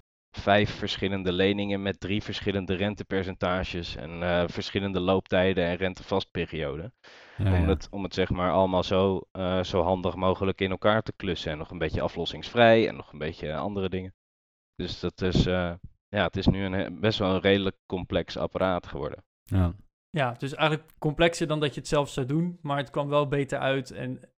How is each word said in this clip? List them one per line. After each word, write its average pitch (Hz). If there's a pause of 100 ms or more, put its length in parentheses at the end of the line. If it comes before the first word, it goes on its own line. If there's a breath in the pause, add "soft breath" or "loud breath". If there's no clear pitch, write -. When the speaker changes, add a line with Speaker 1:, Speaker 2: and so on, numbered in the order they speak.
(360)
Speaker 1:
vijf 104
verschillende 95
leningen 101
met 98
drie 98
verschillende 98
rentepercentages 92
en, 85
eh, 87
verschillende 98
looptijden 92
en 87
rentevastperioden. 85 (420 loud breath)
Speaker 2:
Ja, 101
Speaker 1:
Om 95
Speaker 2:
ja. 87
Speaker 1:
het, 95
om 98
het, 92
zeg 92
maar, 90
allemaal 92
zo, 95 (120)
eh, 92
zo 92
handig 90
mogelijk 92
in 95
elkaar 107
te -
klussen 85
en 76
nog -
een 87
beetje 80
aflossingsvrij 113
en 57
nog -
een 76
beetje 78
andere 95
dingen. 92 (600)
Dus 87
dat -
is, 92
eh, 90 (340)
ja, 101
het 82
is 95
nu 95
een 92
he-, 95
best 107
wel 95
een 92
redelijk 98 (100)
complex 90
apparaat 90
geworden. - (200)
Speaker 2:
Ja. 92 (360)
Speaker 3:
Ja, 131
dus 135
eigenlijk 151
complexer 170
dan 151
dat 147
je 147
het -
zelf 143
zou 135
doen, 170
maar 143
het 139
kwam 143
wel 147
beter 139
uit 135
en, 131 (180)